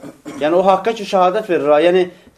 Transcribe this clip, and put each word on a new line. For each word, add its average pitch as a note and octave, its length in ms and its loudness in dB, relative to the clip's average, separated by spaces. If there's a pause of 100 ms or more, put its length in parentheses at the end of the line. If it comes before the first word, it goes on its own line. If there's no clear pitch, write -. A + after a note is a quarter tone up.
(400)
Yəni, D#3 140 -2
o F#3 80 4
haqqa F#3+ 300 0
ki, G#3+ 120 -8
şahadət F3+ 440 0
verir. D3 200 0
Ha, D3+ 120 4
yəni, F3+ 300 2 (280)